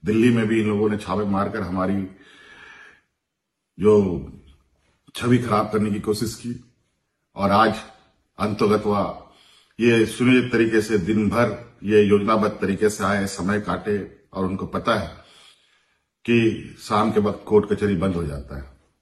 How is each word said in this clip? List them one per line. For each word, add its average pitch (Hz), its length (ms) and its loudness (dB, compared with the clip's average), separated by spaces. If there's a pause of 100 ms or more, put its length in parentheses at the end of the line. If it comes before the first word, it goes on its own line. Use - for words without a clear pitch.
दिल्ली 113 260 4
में 113 160 2
भी 110 140 2
इन 107 80 0
लोगों 104 220 2
ने 104 60 -2
छापे 101 280 -4
मारकर 98 360 -2
हमारी 95 420 -2 (1800)
जो 95 460 4 (880)
छवि 123 240 2
खराब 107 340 -2
करने 107 180 0
की 101 100 -4
कोशिश 107 340 -4
की - 400 -14 (640)
और 98 140 0
आज 107 240 4 (640)
अंतोगत 104 460 0
हुआ। 98 480 -4 (480)
ये 113 260 4
सुनियोजित 123 460 0
तरीके 113 280 2
से 107 180 0
दिन 104 300 0
भर 113 560 -2
ये 104 180 6
योजनाबद्ध 101 580 2
तरीके 98 280 0
से 104 160 -6
आए, 98 220 -2
समय 98 340 -4
काटे 92 560 -6 (160)
और 95 120 -4
उनको 92 220 -6
पता 95 280 -2
है 87 140 -4 (1160)
कि 113 380 2 (180)
शाम 107 320 0
के 107 80 2
वक्त 101 260 0
कोर्ट 104 260 4
कचहरी 101 240 0
बंद 92 180 0
हो 85 100 -4
जाता 69 340 -8
है 69 120 -14 (320)